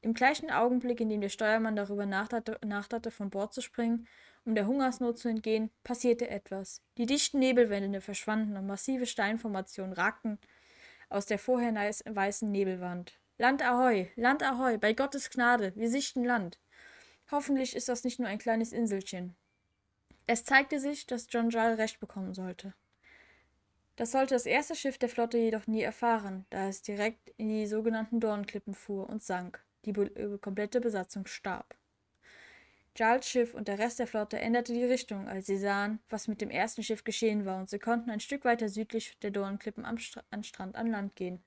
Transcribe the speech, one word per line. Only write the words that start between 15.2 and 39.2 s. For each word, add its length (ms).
Gnade! 440
Wir 140
sichten 360
Land!“ 340
Hoffentlich 440
ist 120
das 160
nicht 160
nur 80
ein 120
kleines 340
Inselchen. 640
Es 160
zeigte 380
sich, 260
dass 220
John 200
Jarl 260
recht 260
bekommen 320
sollte. 400
Das 160
sollte 240
das 100
erste 300
Schiff 240
der 100
Flotte 300
jedoch 260
nie 160
erfahren, 680
da 160
es 160
direkt 540
in 120
die 160
sogenannten 540
Dornklippen 560
fuhr 340
und 140
sank. 400
Die 60
be-, 240
äh, 220
komplette 420
Besatzung 460
starb. 500
Jarls 320
Schiff 280
und 120
der 120
Rest 180
der 80
Flotte 340
änderte 320
die 120
Richtung, 440
als 200
sie 100
sahen, 420
was 180
mit 140
dem 100
ersten 320
Schiff 220
geschehen 420
war, 100
und 140
sie 80
konnten 320
ein 80
Stück 260
weiter 240
südlich 540